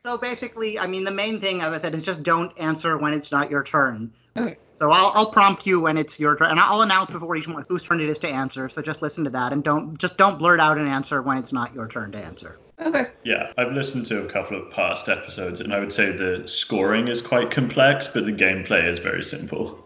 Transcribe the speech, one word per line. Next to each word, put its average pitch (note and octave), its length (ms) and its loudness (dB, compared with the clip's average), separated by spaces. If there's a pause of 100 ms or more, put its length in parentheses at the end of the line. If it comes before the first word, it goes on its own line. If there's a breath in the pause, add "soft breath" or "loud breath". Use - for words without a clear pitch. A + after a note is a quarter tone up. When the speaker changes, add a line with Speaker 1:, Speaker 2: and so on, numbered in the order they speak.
Speaker 1:
So A#3+ 120 -4
basically, A3+ 600 -6
I F#3 80 -2
mean, F#3+ 180 -4
the G3 60 -2
main G#3 300 -4
thing, F#3 220 0
as D#3+ 100 0
I D#3+ 60 -4
said, D#3+ 160 -4
is D#3+ 80 -4
just E3 200 -6
don't E3+ 360 0
answer D#3+ 380 0
when D3 160 0
it's D3+ 200 -4
not C#3+ 180 0
your C#3+ 140 0
turn. A#2+ 480 0 (240 soft breath)
Speaker 2:
Okay. A3+ 200 -4 (220)
Speaker 1:
So D3+ 120 4
I'll, F#3 240 6
I'll G#3+ 160 4
prompt G3 360 4
you F#3 140 4
when D#3+ 160 2
it's D3+ 220 -2
your D3 180 4
turn, D#3+ 140 4
and D#3+ 100 4
I'll G#3 220 6
announce F#3+ 280 2
before E3+ 260 -6
each D#3 120 -6
one D3+ 200 -8
whose F3 140 -2
turn E3+ 180 0
it D3+ 80 0
is D3+ 100 -2
to E3+ 100 -4
answer, C3 400 -4
so D3+ 140 -8
just D3+ 200 -6
listen D3+ 220 -4
to C#3 60 -2
that, B2+ 220 -2
and C#3+ 120 0
don't, D3+ 340 0
just F3+ 180 -4
don't G3 220 4
blurt E3 220 6
out D#3 180 4
an D3+ 80 0
answer C3+ 360 -2
when C3 160 0
it's B2 140 -8
not A#2+ 220 -4
your A2+ 140 -10
turn A2 240 -10
to G#2+ 60 -10
answer. E2+ 400 -16 (220)
Speaker 2:
Okay. D#4 260 0 (160)
Speaker 3:
Yeah, - 340 -2
I've B2 140 0
listened C3 360 -4
to G2+ 180 -2
a - 40 -8
couple F#2+ 320 -4
of - 120 -14
past F#2 360 -2
episodes, F2+ 520 -4
and - 120 -6
I G2+ 60 0
would G2+ 140 -4
say G2 180 2
the F#2 360 -2
scoring G#2+ 600 0
is A#2+ 160 -2
quite A#2+ 300 0
complex, C3+ 560 4
but G#2+ 180 -2
the G#2+ 60 -2
gameplay F#2+ 560 2
is F2 100 -2
very - 240 -4
simple. - 640 -8